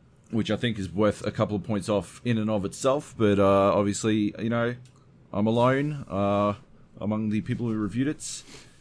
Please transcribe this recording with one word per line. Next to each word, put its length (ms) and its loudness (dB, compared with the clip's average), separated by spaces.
which 220 -2
I 60 0
think 200 -2
is 140 -6
worth 340 0
a 60 -2
couple 240 -2
of 80 -4
points 260 -4
off 360 -2
in 120 0
and 120 -2
of 160 0
itself, 520 -2
but, 220 4
uh, 340 6
obviously, 640 0
you 120 -4
know, 260 -2
I'm 140 0
alone, 600 0
uh, 460 0
among 280 -2
the 120 -2
people 260 -4
who 60 -2
reviewed 340 -2
it. 360 -8